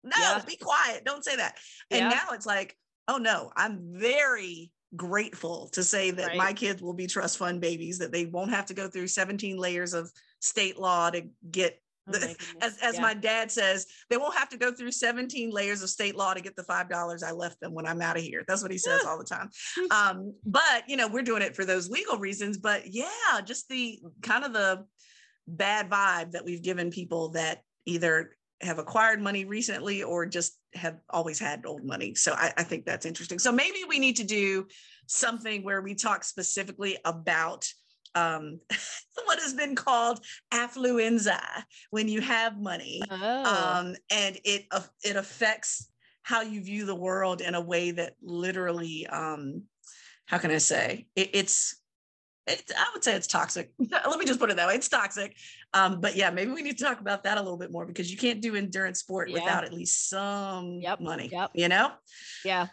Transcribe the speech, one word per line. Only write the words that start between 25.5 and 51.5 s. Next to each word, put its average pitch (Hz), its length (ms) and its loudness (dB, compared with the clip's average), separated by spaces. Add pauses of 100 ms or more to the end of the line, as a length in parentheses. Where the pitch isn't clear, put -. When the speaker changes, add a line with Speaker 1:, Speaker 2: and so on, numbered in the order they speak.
Speaker 1:
vibe 180 420 4
that 170 120 -6
we've 175 180 -4
given 175 280 0
people 165 400 -4
that 160 320 -2 (220)
either 165 500 2 (280)
have 165 160 -2
acquired 220 420 4
money 202 240 -2
recently 202 580 -2
or 170 220 0
just 170 340 -2 (160)
have 170 240 -6 (120)
always 165 280 0
had 147 280 -4
old - 180 -8
money. - 300 -6
So - 180 4
I, - 240 2
I 170 60 2
think 170 240 -4
that's 170 180 -4
interesting. 170 340 -8
So 240 140 4
maybe 370 340 2
we 302 120 0
need 262 180 4
to 226 80 0
do 196 420 2 (400)
something 220 580 -2
where 196 180 0
we 196 120 -6
talk 202 300 0
specifically 196 800 -4
about, 165 640 0 (460)
um, 160 440 2 (120)
<laughs> - 560 -6
what 640 120 4
has 302 140 -2
been 277 220 -2
called 240 500 2 (260)
affluenza, 233 880 2 (520)
when 214 180 0
you 214 140 0
have 226 360 2
money, 185 520 -6
Speaker 2:
Oh. 220 340 -2
Speaker 1:
um, 185 520 2 (140)
and 202 360 2
it, 202 240 0
uh, 190 100 0 (240)
it 202 120 0
affects - 760 -2 (320)
how 240 180 2
you 214 220 -4
view 202 240 -4
the 196 80 -2
world 185 480 0
in 175 120 -2
a 175 60 2
way 175 300 0
that 170 320 -4
literally, 175 840 -2
um, 151 560 -6 (600)
how 180 140 0
can - 120 0
I 156 60 4
say, 151 580 2
it, 190 200 0
it's, - 440 2 (680)